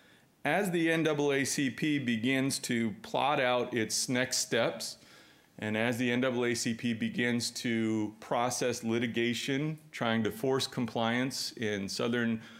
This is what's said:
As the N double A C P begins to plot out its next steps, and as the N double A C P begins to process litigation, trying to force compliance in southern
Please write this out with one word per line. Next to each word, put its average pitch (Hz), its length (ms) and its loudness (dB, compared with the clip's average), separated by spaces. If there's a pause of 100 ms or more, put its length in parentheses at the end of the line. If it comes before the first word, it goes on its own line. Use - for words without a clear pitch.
(440)
As 180 280 2
the 165 200 2
N 165 120 2
double 147 280 2
A 139 140 2
C 139 240 0
P 147 280 0
begins 131 600 0
to 113 340 0 (100)
plot 139 360 0
out 123 340 2
its 110 360 0
next 127 300 0
steps, - 580 -2 (600)
and 107 200 -2
as 117 200 2
the 123 140 2
N 123 80 2
double 123 240 2
A 120 100 2
C 117 200 -2
P 120 200 -2
begins 117 580 0
to 110 680 0
process 123 640 0
litigation, 120 960 0 (140)
trying 113 320 2
to 101 40 2
force 131 380 0
compliance 120 840 -2
in 104 340 -2
southern 117 540 0 (180)